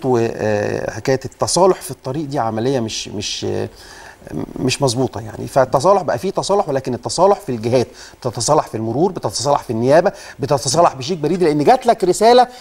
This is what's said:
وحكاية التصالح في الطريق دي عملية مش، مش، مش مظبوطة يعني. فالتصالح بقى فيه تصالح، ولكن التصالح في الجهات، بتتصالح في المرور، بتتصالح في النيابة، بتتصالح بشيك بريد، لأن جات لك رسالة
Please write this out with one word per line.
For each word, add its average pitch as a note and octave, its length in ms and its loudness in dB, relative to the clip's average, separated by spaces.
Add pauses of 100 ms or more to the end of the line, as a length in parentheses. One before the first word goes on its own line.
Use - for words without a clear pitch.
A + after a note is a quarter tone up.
وحكاية A2 1200 0
التصالح F3 560 0
في - 100 -12
الطريق C#3 340 -8
دي C#3 140 -6
عملية A#2 420 0
مش، - 280 -6
مش، - 380 -8 (1080)
مش - 260 -2
مظبوطة B2+ 380 -2
يعني. A2+ 260 -12
فالتصالح D3 560 2
بقى B2 160 -2
فيه F#3 120 -4
تصالح، F#3+ 380 -2
ولكن C3+ 260 -4
التصالح F#3 460 2
في - 80 -10
الجهات، A#2 400 0 (320)
بتتصالح C3+ 460 0
في - 100 -8
المرور، A#2 360 -2
بتتصالح C#3+ 500 -2
في - 80 -8
النيابة، C#3 420 4 (260)
بتتصالح - 560 2
بشيك C3 240 -6
بريد، D#3+ 240 -2
لأن D3+ 220 2
جات B3 220 4
لك A3+ 180 2
رسالة A#3 420 6 (140)